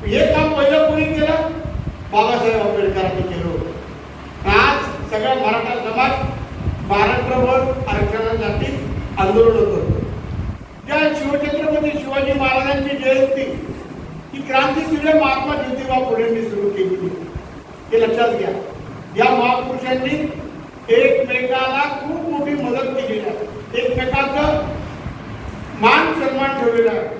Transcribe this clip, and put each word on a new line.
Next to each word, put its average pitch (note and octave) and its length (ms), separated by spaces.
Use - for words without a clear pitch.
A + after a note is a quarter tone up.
हे - 280
काम D4+ 220
पहिलं D#4 360
कोणी D4+ 140
केलं? D#4+ 440
बाबासाहेब A3 540
आंबेडकरांनी F#3+ 560
केलं F3 220
होतं. - 1040
आज - 640
सगळा A3 240
मराठा A#3 400
समाज A#3 360
महाराष्ट्रभर B3+ 720
आरक्षणासाठी G#3 760
आंदोलन G#3+ 460
करतो. - 280
ज्या D4 120
शिवछत्रपती D4 800
शिवाजी C4+ 400
महाराजांची C4+ 580
जयंती C4+ 460
ही C#4 140
क्रांतीसूर्य D4 760
महात्मा C4+ 340
ज्योतिबा C4 440
फुलेंनी A3+ 400
सुरू G3+ 220
केली, F#3 380
हे A3+ 100
लक्षात A3+ 380
घ्या. F#3+ 120
या B3 140
महापुरुषांनी B3+ 880
एकमेकाला C4 880
खूप D#4+ 300
मोठी C#4+ 240
मदत B3+ 420
केलेली A3 240
आहे, G#3 260
एकमेकांचं C4+ 640
मान D4+ 400
सन्मान C4+ 400
ठेवलेला A#3 300
आहे. A3+ 160